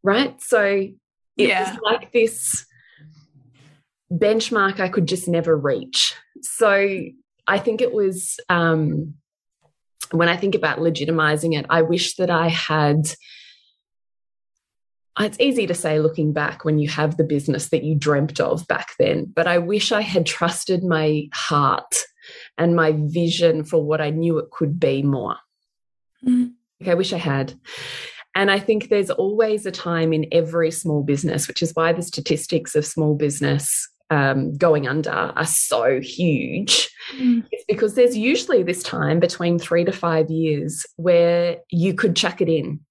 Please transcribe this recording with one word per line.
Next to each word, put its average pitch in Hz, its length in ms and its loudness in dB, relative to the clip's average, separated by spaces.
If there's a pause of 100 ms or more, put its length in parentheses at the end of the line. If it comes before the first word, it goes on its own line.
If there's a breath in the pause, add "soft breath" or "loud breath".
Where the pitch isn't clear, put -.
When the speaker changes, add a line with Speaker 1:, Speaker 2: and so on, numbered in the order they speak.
Speaker 1:
right? 226 400 0
So 214 220 2
it 196 320 -2 (400)
Speaker 2:
Yeah. 190 340 2
Speaker 1:
was 202 120 -14
like 226 300 -2
this - 540 0 (1500 soft breath)
benchmark 202 680 0
I 185 80 0
could 180 180 0
just 180 220 -4
never 165 280 2
reach. 139 580 -2 (280)
So 196 640 2 (440)
I 196 100 2
think 220 220 -2
it 240 120 0
was, 190 460 -2 (100)
um, 160 680 0 (960)
when 170 160 4
I 175 80 0
think 190 180 0
about 156 240 0
legitimizing 156 800 0
it, 139 120 -6
I 165 120 4
wish 170 340 0
that 180 140 0
I 165 180 2
had, 156 600 2 (2000 loud breath)
it's 208 220 -2
easy 262 260 2
to 175 80 -2
say 156 240 -2
looking 156 340 0
back 147 320 -4
when 156 140 2
you 147 100 0
have 156 280 -2
the 156 80 2
business 143 460 -2
that 165 120 0
you 156 120 -2
dreamt 147 440 0
of - 300 -2
back - 300 -2
then, - 260 0 (100)
but 170 120 0
I 175 120 2
wish 202 340 0
I 214 100 0
had 175 240 0
trusted 180 580 -2
my 156 480 0
heart - 720 0 (540 loud breath)
and 170 180 4
my 160 160 4
vision 160 720 0
for 156 180 0
what 151 180 0
I 147 100 -2
knew 160 280 0
it - 120 -6
could 160 280 -2
be 139 240 2
more. 135 340 -2 (880)
Speaker 2:
Mm. 247 280 2 (280)
Speaker 1:
Like, 180 100 -4
I 175 40 6
wish 175 180 0
I 175 60 -4
had. 139 360 -2 (800 loud breath)
And 196 160 2
I 196 100 2
think 208 280 0
there's 202 220 2
always 214 560 0
a 185 60 -6
time 165 400 0
in 156 180 0
every 165 400 2
small 151 320 -2
business, 143 460 -2
which - 140 -6
is 165 120 -4
why 165 180 2
the 170 100 0
statistics 151 720 -4
of 151 80 2
small 151 300 0
business, 143 760 -2 (200)
um, 143 480 0
going 151 300 2
under 151 240 -2
are 92 360 -4
so 127 540 0
huge. 160 880 -2 (280 loud breath)
Speaker 2:
Mm. 240 340 2
Speaker 1:
It's - 160 -8
because 208 280 0
there's 247 220 4
usually 240 460 2
this 175 220 -4
time 151 340 0
between 170 400 0
three 170 260 0
to 190 60 0
five 160 400 0
years 156 560 -2 (100)
where 170 600 2 (120)
you 175 240 2
could 185 200 0
chuck - 260 -2
it 175 80 2
in. 151 320 -2 (100)